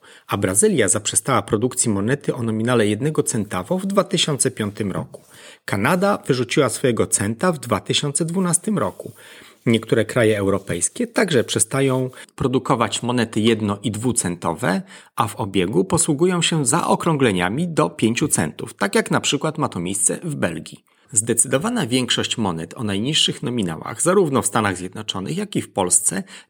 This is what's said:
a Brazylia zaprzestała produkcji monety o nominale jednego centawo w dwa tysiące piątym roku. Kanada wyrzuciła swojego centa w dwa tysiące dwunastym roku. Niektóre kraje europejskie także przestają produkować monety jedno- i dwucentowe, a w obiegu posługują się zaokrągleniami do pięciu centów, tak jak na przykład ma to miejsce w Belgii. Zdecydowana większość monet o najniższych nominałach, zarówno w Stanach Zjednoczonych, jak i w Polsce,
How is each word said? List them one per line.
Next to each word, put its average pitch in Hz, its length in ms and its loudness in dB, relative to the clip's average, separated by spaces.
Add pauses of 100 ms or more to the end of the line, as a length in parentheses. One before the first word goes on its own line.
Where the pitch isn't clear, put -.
(260)
a - 100 -2
Brazylia 101 520 2
zaprzestała - 540 0
produkcji 120 480 0
monety 113 440 0
o 123 80 -8
nominale 113 440 2
jednego 135 360 0
centawo 104 560 -4
w 196 80 -4
dwa 196 180 2
tysiące 139 460 0
piątym 101 420 -4
roku. - 300 -8 (420)
Kanada 175 600 2
wyrzuciła 127 420 2
swojego 110 380 0
centa 113 460 0
w 151 60 -8
dwa 107 220 0
tysiące - 440 -2
dwunastym 175 540 0
roku. 107 340 -4 (540)
Niektóre 113 380 4
kraje 107 340 2
europejskie 95 680 0
także 160 380 2
przestają 131 680 0 (240)
produkować 123 680 0
monety 120 380 0
jedno- 107 420 2
i 113 80 -4
dwucentowe, 98 920 -2 (340)
a 113 120 0
w - 80 -14
obiegu 98 480 0
posługują 170 580 0
się 156 240 0
zaokrągleniami 131 1000 2
do 160 220 0
pięciu 120 380 0
centów, - 460 -2
tak 202 200 -2
jak 220 160 0
na 135 100 2
przykład 151 380 -2
ma 139 100 0
to 95 120 -6
miejsce 95 420 -2
w 156 120 -6
Belgii. 82 500 -6 (280)
Zdecydowana 135 720 2
większość 123 520 0
monet 85 360 -2
o 117 100 -8
najniższych 113 580 0
nominałach, 107 600 -4
zarówno 156 400 4
w - 40 -4
Stanach 104 300 0
Zjednoczonych, 98 600 -8
jak 202 200 -6
i 107 60 0
w - 100 -18
Polsce, - 500 0 (280)